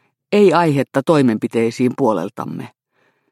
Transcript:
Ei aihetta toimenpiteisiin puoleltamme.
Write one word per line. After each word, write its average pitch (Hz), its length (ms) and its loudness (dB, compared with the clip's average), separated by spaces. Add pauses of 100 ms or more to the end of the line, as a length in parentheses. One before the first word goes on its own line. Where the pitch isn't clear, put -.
(320)
Ei 208 220 4
aihetta 139 500 0
toimenpiteisiin 120 920 0
puoleltamme. 104 720 -4 (640)